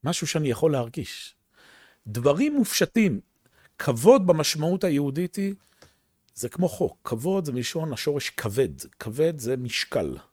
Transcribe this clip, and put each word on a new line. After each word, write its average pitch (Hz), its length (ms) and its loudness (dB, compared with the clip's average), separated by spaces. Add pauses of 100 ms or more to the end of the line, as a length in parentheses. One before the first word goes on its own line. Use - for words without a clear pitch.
משהו 156 240 -4
שאני 151 220 0
יכול 156 220 2
להרגיש. - 640 -6 (720)
דברים 151 480 2
מופשטים, 196 640 2 (580)
כבוד 180 500 6
במשמעות 160 560 2
היהודית 147 520 -2
היא, 196 180 -4 (840)
זה - 140 -8
כמו 175 200 0
חוק. - 340 -4
כבוד 165 420 -2
זה 147 60 -6
מלשון 135 420 -4
השורש 143 360 -4
כבד. 101 560 -2 (140)
כבד 147 400 -2
זה 120 180 -4
משקל. 92 600 -4 (160)